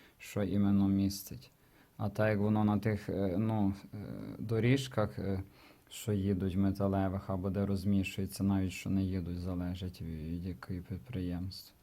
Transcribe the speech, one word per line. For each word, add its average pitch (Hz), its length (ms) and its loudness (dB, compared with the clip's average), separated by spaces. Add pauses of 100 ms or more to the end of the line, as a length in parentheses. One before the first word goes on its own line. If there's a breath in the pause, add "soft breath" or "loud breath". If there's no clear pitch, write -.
(200 loud breath)
що - 240 -4
іменно 98 460 4
містить. 98 640 0 (460 soft breath)
А 107 120 -2
так 107 220 2
як 107 80 2
воно 107 260 4
на 104 140 4
тих, 104 300 -2
е, 92 300 0
ну, 107 360 2 (200)
е, - 20 -10 (420)
доріжках, 113 800 2
е, 95 240 -2 (480 loud breath)
що - 220 -4
їдуть 95 440 0
металевих, 98 720 0
або 95 200 -2
де 98 160 0
розміщується, 98 760 0
навіть 95 280 2
що - 180 -6
не 95 120 2
їдуть, 87 380 -2
залежить 90 600 -4
від, 80 320 -6
від 87 140 -4
якої 90 340 -6
підприємства. 90 1040 -6